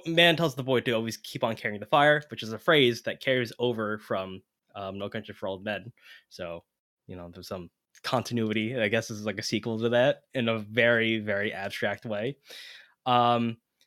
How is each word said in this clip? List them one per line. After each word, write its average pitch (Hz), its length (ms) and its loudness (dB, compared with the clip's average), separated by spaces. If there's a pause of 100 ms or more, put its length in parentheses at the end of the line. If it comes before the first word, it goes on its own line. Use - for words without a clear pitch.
man 165 300 6
tells 156 180 0
the 131 80 -8
boy 123 200 2
to 123 100 0
always 113 260 0
keep - 260 -10
on 117 120 0
carrying 104 240 -8
the 104 80 -12
fire, 147 420 4
which 117 140 -12
is 110 100 -8
a 107 60 -8
phrase 131 420 4
that - 200 -6
carries 127 360 0
over 110 400 -2
from, 95 460 -6 (320)
um, 98 240 -10
No 101 100 -6
Country 104 240 -10
for - 140 -10
Old 95 160 -8
Men. 104 280 -6 (380)
So, 85 340 -12 (440)
you 95 80 -14
know, 87 180 -14
there's 87 140 -16
some 90 240 -12 (320)
continuity, 113 760 -2
I 107 80 2
guess 113 200 0
this 107 100 -10
is, 104 80 -10
like, 101 140 -4
a 107 40 -6
sequel 110 360 -4
to 117 100 0
that 123 340 2 (100)
in 117 160 -2
a 113 100 0
very, 113 600 2
very 104 340 -2
abstract 101 520 -4
way. 113 320 -4 (680)
Um, 120 520 4 (300)